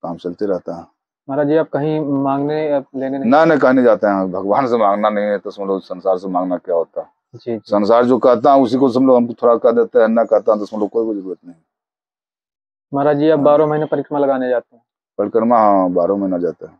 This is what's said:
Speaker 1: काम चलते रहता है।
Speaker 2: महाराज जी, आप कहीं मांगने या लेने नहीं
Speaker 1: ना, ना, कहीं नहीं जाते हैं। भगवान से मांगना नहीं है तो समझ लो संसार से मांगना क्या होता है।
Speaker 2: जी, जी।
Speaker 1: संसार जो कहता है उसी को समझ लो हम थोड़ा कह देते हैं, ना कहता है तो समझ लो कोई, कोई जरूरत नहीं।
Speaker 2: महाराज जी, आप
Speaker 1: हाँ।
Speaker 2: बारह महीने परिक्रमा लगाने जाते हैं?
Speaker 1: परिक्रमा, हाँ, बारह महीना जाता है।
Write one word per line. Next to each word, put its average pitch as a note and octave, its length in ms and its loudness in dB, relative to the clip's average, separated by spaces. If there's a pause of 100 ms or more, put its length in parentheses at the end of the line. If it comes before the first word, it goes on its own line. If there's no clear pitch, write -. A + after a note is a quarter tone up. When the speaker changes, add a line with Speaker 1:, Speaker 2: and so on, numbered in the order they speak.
Speaker 1:
काम E2 140 -12
चलते F2 300 -8
रहता F2 300 -6
है। E2 100 -18 (420)
Speaker 2:
महाराज C#3+ 200 -2
जी, D#3 80 0
आप D#3 120 0
कहीं D#3 320 -4
मांगने C#3+ 720 -4
या C3+ 140 -2 (100)
लेने C3+ 240 -6
नहीं A#2+ 120 -2
Speaker 1:
ना, D#3 140 4
ना, D#3+ 120 2
कहीं C3 160 4
नहीं C3 120 4
जाते G#2+ 220 2
हैं। F#2+ 260 -2
भगवान G#2 340 -2
से A#2+ 100 -2
मांगना G#2 340 0
नहीं G#2 140 -4
है G#2 140 -2
तो G2 120 -10
समझ G2 180 -12
लो G2 100 -2
संसार F#2 400 -4
से F#2+ 100 -10
मांगना F2+ 280 -4
क्या F2 180 -6
होता E2 260 -4
है। - 120 -18 (220)
Speaker 2:
जी, A#2+ 200 -10
जी। G#2+ 100 -10
Speaker 1:
संसार G#2+ 400 2
जो B2 140 2
कहता B2+ 360 4
है C#3 60 4
उसी B2 180 0
को C3+ 100 2
समझ B2+ 160 0
लो C3 120 6
हम A#2+ 160 0
थोड़ा A#2+ 240 2
कह A#2+ 140 2
देते A#2 300 2
हैं, A2 80 2
ना A2+ 160 0
कहता G#2+ 280 0
है G#2 60 0
तो G#2 80 -6
समझ G#2+ 140 -8
लो G#2 60 0
कोई, A2+ 180 -2
कोई G#2+ 160 -4
जरूरत F#2 260 -12
नहीं। E2+ 100 -20 (1400)
Speaker 2:
महाराज C#3+ 240 0
जी, D#3 120 2
आप D#3 80 4
Speaker 1:
हाँ। C#3 60 -2
Speaker 2:
बारह D3 220 4
महीने D3+ 200 -2
परिक्रमा C#3+ 320 -6
लगाने C3+ 300 -2
जाते A#2+ 280 -4
हैं? - 80 -20 (340)
Speaker 1:
परिक्रमा, A2+ 400 2
हाँ, G2 320 4
बारह F2+ 260 0
महीना F#2+ 220 -4
जाता E2 320 -6
है। - 100 -20